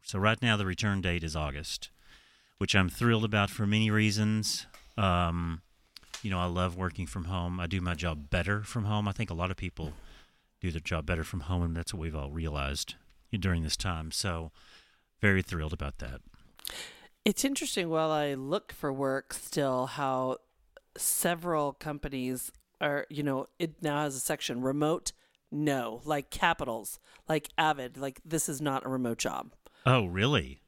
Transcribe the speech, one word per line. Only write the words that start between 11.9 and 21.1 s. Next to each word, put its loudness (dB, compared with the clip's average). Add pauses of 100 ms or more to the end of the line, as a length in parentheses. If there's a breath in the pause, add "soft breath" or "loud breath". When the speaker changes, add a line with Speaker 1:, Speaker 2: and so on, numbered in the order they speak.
Speaker 1:
what -6
we've -4
all -4
realized -4 (380)
during 2
this 0
time. -2
So -2 (720 loud breath)
very 6
thrilled -4
about -6
that. -10 (1040 loud breath)
Speaker 2:
It's 4
interesting, 0
while 2
I 2
look -4
for -4
work -2
still, 0
how 0 (580)
several 0